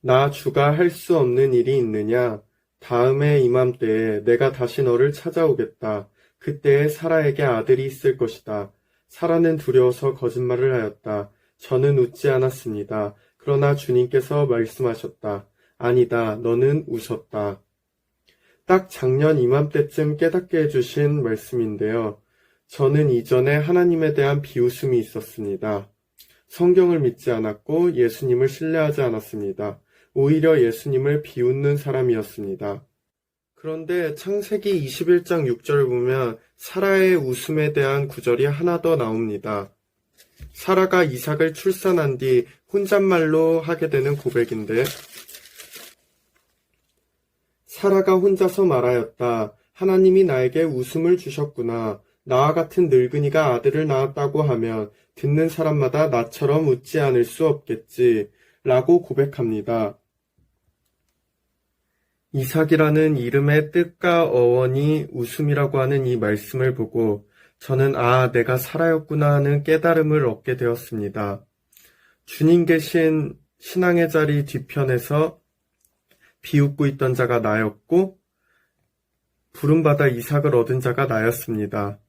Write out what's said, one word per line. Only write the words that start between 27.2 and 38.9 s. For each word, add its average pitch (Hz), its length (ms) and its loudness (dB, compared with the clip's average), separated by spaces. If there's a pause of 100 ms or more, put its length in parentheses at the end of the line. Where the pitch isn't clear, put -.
않았고 117 640 -2
예수님을 123 520 0
신뢰하지 151 540 -2
않았습니다. 104 800 -6 (340)
오히려 151 480 4
예수님을 135 640 0
비웃는 135 540 -2
사람이었습니다. 110 1080 -4 (720)
그런데 160 580 -6
창세기 202 560 -6
이십일 170 540 0
장 165 240 -2
육 120 160 -4
절을 143 240 2
보면 123 500 0 (200)
사라의 190 580 2
웃음에 147 580 -2
대한 139 340 0
구절이 123 380 0
하나 170 360 -2
더 165 160 2